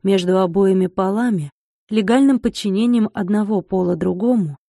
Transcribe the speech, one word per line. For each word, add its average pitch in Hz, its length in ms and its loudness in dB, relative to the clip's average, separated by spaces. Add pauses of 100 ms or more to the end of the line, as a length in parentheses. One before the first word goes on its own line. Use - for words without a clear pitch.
между 185 360 0
обоими 185 480 2
полами, 190 640 -2 (380)
легальным 233 500 2
подчинением 220 760 0
одного 208 460 -2
пола 180 360 -2
другому 180 600 -2 (120)